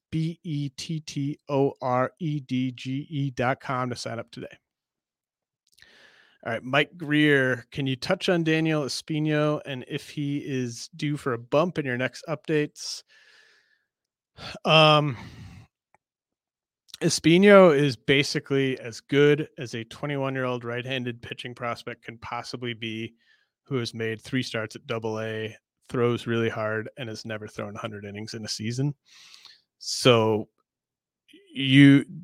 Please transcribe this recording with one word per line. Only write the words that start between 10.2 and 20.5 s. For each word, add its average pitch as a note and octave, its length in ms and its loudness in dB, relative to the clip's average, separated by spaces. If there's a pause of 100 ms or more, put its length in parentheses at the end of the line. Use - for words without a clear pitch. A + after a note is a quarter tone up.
is B2+ 560 -6
due D3+ 220 -4
for C#3 160 -4
a A#2 60 -4
bump D3+ 400 0
in C#3+ 80 -4
your B2 100 -4
next B2+ 320 -4
updates? - 760 -4 (1600)
Um, D3+ 500 6 (1800)
Espino F3+ 760 8
is C#3 220 2
basically C#3 840 0
as A#2 220 -14
good D3 560 4
as B2 180 -12
a A2+ 100 -8
twenty-one-year-old C3+ 800 -6